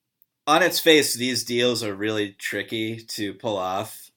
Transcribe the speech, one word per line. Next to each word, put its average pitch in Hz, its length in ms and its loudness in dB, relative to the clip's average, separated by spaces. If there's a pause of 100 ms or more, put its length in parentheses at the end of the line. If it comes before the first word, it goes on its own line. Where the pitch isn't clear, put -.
(460)
on 160 180 4
its 170 160 0
face, 156 360 6
these 120 300 -2
deals 120 380 0
are 101 120 -4
really 104 420 -2
tricky 110 600 -6
to 113 360 -8
pull 107 240 -4
off 95 600 -6